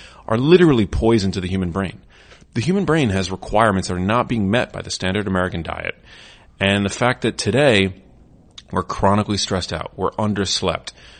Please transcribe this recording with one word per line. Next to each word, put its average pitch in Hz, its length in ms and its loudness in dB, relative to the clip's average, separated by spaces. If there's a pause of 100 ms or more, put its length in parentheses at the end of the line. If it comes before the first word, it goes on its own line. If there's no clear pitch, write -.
(260)
are 113 120 0
literally 147 480 6
poison 110 460 2
to 98 80 -6
the 90 80 -4
human 92 220 -2
brain. 95 300 -6 (540)
The 120 80 -2
human 185 220 0
brain 147 260 2
has 95 200 -2
requirements 98 580 0
that 92 60 -4
are 90 60 -2
not 110 280 0
being 107 220 0
met 117 220 0
by 92 80 -10
the - 100 -10
standard 98 360 -4
American 92 360 -2
diet. 50 340 -8 (640)
And 101 280 2
the 95 40 -4
fact 123 320 -2
that 110 140 -2
today 104 640 2 (680)
we're 92 140 -2
chronically 101 520 0
stressed - 360 -4
out, 80 260 -8
we're 92 140 -2
underslept, 98 800 -2 (280)